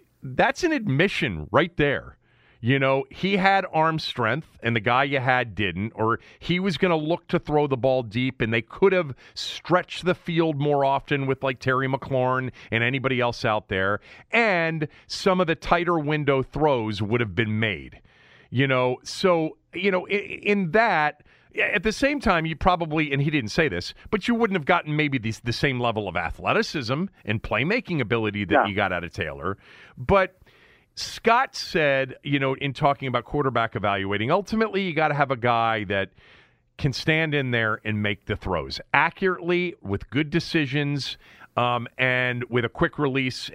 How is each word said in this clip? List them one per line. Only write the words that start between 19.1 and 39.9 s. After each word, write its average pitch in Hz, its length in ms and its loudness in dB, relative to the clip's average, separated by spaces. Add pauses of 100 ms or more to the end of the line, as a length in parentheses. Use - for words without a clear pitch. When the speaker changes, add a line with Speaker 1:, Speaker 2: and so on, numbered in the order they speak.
Speaker 1:
you 185 180 -2
know, 185 180 0
i-, - 40 -6 (300)
in 196 300 0
that, 175 500 2 (380)
at 202 220 0
the 214 100 0
same 285 280 0
time, 170 260 2
you 160 80 -4
probably, 160 580 0
and 139 80 2
he 143 100 0
didn't 135 200 0
say 160 180 2
this, 87 240 -6 (180)
but 208 180 -2
you 240 60 4
wouldn't 220 220 2
have 147 100 -4
gotten 156 280 2
maybe 147 240 2
the, 110 160 -4 (100)
the 120 80 0
same 127 280 0
level 110 260 0
of 85 100 -4
athleticism 120 880 -2 (200)
and 107 180 -2
playmaking 160 580 -2
ability 107 440 -2
that 160 100 -4
Speaker 2:
Yeah. 123 120 4
Speaker 1:
you 101 100 -2
got 98 160 2
out 85 100 -4
of 85 100 -10
Taylor. 78 460 -6 (380)
But 185 400 2 (580)
Scott - 600 0
said, 139 680 0
you 143 160 0
know, 135 160 0
in 139 180 -4
talking 139 360 0
about 120 160 -2
quarterback 120 520 -2
evaluating, 101 540 0
ultimately 202 520 0
you 185 120 -4
gotta 151 200 0
have 143 160 2
a 135 60 -2
guy 113 480 2
that 98 260 -2 (680)
can 139 160 -2
stand 156 420 0
in 135 160 0
there 113 340 0
and 107 180 0
make 104 240 -2
the 104 100 -2
throws 80 440 -4 (140)
accurately 175 880 0
with 95 280 -6